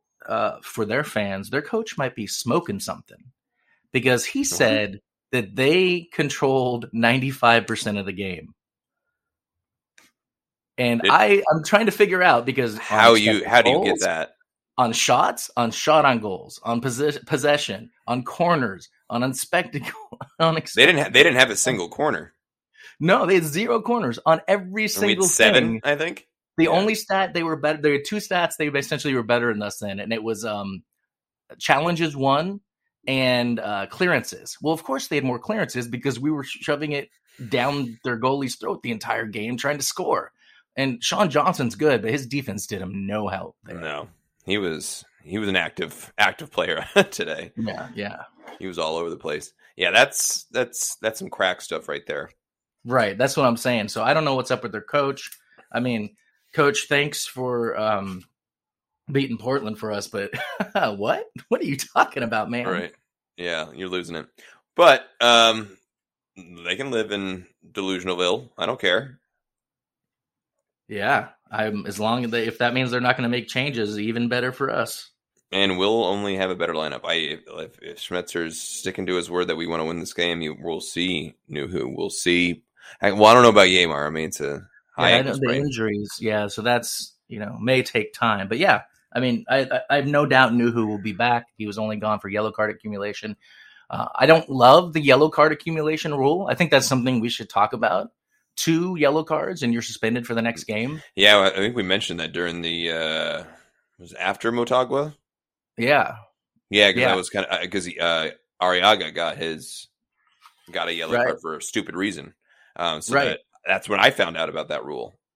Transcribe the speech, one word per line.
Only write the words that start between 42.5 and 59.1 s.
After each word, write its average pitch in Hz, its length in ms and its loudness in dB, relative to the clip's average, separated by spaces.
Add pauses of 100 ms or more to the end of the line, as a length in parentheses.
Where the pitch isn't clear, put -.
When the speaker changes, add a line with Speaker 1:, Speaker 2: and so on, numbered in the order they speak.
Speaker 1:
did 98 160 -8
him 95 240 -8
no 104 220 -4
help 92 360 -8
there. - 160 -14
Speaker 2:
No, 76 280 -8 (360)
he 98 140 -2
was, 82 460 -6 (200)
he 87 140 -6
was 107 100 -4
an 95 80 0
active, 82 640 -6
active 104 320 0
player 82 340 -2 (140)
<laughs> 196 120 4
today. 78 460 -8
Speaker 1:
Yeah, 110 380 -8
yeah. 104 280 -10 (360)
Speaker 2:
He - 80 -10
was 87 120 -8
all 80 180 -2
over 85 120 -4
the 80 80 -8
place. 76 360 -8 (240)
Yeah, 87 160 2
that's, - 580 2
that's, - 460 -4
that's - 220 -4
some 95 120 -12
crack 92 320 -2
stuff - 260 -8
right 73 180 -8
there. 71 240 -8 (540)
Speaker 1:
Right, 117 340 0
that's 131 180 0
what 139 100 4
I'm 117 100 2
saying. 117 320 -2
So 110 160 -6
I 131 100 4
don't 156 100 0
know 143 120 0
what's 123 140 -4
up 123 120 -2
with 113 100 -10
their 107 80 -8
coach. 139 500 -4 (420)
I 117 80 -4
mean, 117 360 -4 (380)
coach, 143 340 2
thanks 147 380 -2
for, 123 520 -4
um, 98 440 -4 (880)